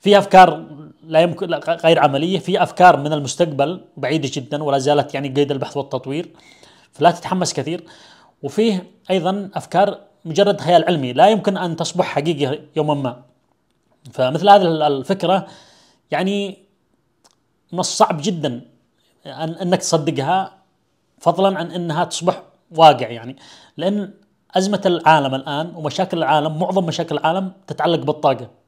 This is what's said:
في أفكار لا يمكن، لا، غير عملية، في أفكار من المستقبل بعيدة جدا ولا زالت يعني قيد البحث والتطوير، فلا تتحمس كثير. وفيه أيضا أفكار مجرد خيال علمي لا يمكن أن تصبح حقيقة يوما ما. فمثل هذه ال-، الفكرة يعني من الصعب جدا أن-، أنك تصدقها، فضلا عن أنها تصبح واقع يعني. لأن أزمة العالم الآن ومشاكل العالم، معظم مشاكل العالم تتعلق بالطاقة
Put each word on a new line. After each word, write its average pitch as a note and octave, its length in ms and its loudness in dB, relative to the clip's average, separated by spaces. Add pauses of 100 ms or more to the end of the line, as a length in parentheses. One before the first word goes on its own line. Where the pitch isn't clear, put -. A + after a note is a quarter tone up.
في G3+ 140 6
أفكار F#3 460 6 (400)
لا D#3+ 160 2
يمكن، F3 300 0
لا، D#3+ 340 -4
غير E3 160 4
عملية، D3 400 0
في G3 240 0
أفكار F3+ 340 6
من D3 160 -4
المستقبل D3 680 -2 (160)
بعيدة C3+ 360 -4
جدا C#3+ 300 -8
ولا C#3 140 0
زالت C#3+ 360 0
يعني C#3 160 -6
قيد C#3 220 0
البحث B2+ 260 -6
والتطوير، C#3 560 -8 (580)
فلا - 200 2
تتحمس F#3 420 -4
كثير. D#3+ 300 -8 (600)
وفيه G3 480 -2 (180)
أيضا F#3+ 460 -2
أفكار F3+ 440 0 (260)
مجرد G3 360 2
خيال E3 240 2
علمي C#3 280 -2
لا D#3+ 140 6
يمكن G3 300 0
أن E3+ 180 -6
تصبح E3+ 300 -4
حقيقة D3 540 -4 (160)
يوما D3+ 180 -2
ما. B2+ 280 -6 (920)
فمثل D#3 380 0
هذه G3+ 120 10
ال-، E3 200 0
الفكرة E3+ 680 0 (640)
يعني F#3+ 460 -4 (1120)
من E3+ 80 -6
الصعب F#3 420 0
جدا D3 400 -4 (640)
أن-، D#3+ 360 -10
أنك F3+ 180 0
تصدقها، D#3 720 -2 (680)
فضلا F#3 400 0
عن E3+ 120 -8
أنها E3+ 320 -4
تصبح E3 400 -4 (320)
واقع C#3 340 6
يعني. A#2+ 260 -14 (420)
لأن G3 360 -4 (420)
أزمة F#3+ 300 0
العالم D#3 500 2
الآن D3+ 400 -8
ومشاكل E3+ 420 -6
العالم، D#3 420 0
معظم F#3 260 -2
مشاكل D#3+ 320 -6
العالم F#3 340 -2 (160)
تتعلق D#3 320 -2
بالطاقة D3 500 -2 (180)